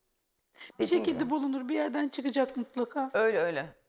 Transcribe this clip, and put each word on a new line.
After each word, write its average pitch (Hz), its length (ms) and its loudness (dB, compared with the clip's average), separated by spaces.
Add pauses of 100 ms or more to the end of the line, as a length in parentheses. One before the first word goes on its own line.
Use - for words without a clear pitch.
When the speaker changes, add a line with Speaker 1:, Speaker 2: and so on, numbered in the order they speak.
(800)
Speaker 1:
Bir - 60 2
Speaker 2:
Dediğim 320 200 2
Speaker 1:
şekilde 302 200 0
Speaker 2:
gibi. 247 60 -2
Speaker 1:
bulunur, 269 380 -2
bir 302 60 -2
yerden 294 340 0
çıkacak 262 480 0
mutlaka. 254 580 -4
Speaker 2:
Öyle 220 240 4
öyle. 160 280 0 (220)